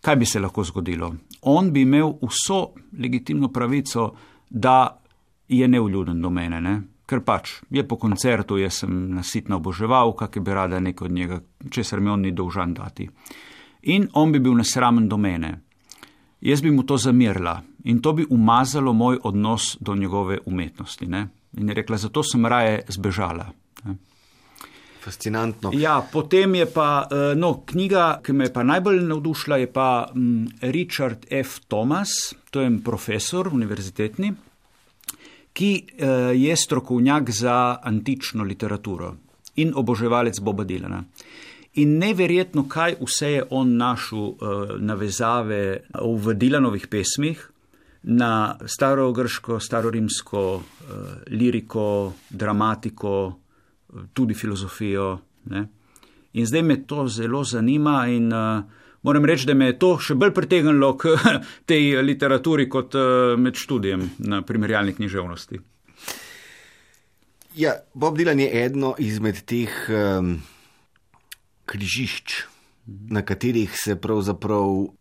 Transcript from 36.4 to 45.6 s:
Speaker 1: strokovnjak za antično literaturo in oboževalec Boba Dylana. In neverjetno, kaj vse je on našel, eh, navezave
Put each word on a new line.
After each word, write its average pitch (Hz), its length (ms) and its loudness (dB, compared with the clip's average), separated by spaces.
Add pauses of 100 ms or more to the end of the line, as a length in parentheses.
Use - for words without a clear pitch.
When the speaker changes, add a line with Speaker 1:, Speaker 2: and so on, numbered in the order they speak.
Speaker 1:
strokovnjak 127 760 0
za 123 520 0
antično 113 640 -4
literaturo 98 720 -6 (400)
in 156 180 0
oboževalec 117 640 0
Boba 104 240 -2
Dylana. 92 400 -8 (760)
In 147 200 4
neverjetno, 180 680 2
kaj 170 320 -2
vse 147 320 -2
je 139 180 0
on 127 260 2
našel, 117 520 -2
eh, 101 500 -6
navezave 107 840 -2 (340)